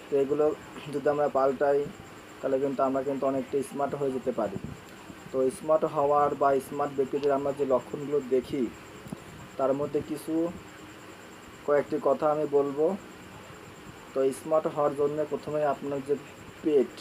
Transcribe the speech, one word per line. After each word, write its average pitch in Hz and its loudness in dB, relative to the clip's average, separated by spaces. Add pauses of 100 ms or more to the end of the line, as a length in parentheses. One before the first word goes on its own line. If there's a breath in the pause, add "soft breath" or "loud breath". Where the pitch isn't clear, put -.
তো - -4
এগুলো 139 4 (460)
যদি 139 -2
আমরা 147 4
পাল্টাই, 139 4 (580)
তাহলে 135 0
কিন্তু 139 0
আমরা 131 2
কিন্তু 135 -2
অনেকটা 135 0
স্মার্ট 135 -4
হয়ে 139 -2
যেতে 123 -2
পারি। 101 -2 (720)
তো - -4 (140)
স্মার্ট 156 2
হওয়ার 147 4
বা 139 4 (200)
স্মার্ট 143 -2
ব্যক্তিদের 139 2
আমরা 139 2
যে 139 0
লক্ষণগুলো 143 0 (120)
দেখি, 127 2 (920)
তার 135 2
মধ্যে 147 0
কিছু 156 -4 (1300)
কয়েকটি 143 2
কথা 139 4
আমি 151 2
বলবো। 143 4 (1300)
তো - -2 (140)
স্মার্ট 156 0
হওয়ার 147 2
জন্য 147 0
প্রথমেই 151 -2
আপনার 143 -2
যে 143 2 (460)
পেট 147 4